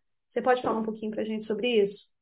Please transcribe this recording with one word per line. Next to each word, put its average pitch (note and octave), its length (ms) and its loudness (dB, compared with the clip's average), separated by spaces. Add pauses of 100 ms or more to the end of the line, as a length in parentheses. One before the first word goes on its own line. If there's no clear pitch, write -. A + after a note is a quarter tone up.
(320)
Você A#3+ 100 -2
pode B3 180 4
falar A3+ 200 -2
um A3 40 -4
pouquinho G#3+ 260 -6
pra G#3+ 140 -4
gente G#3+ 220 -4
sobre G#3+ 220 -2
isso? G#3 420 2 (100)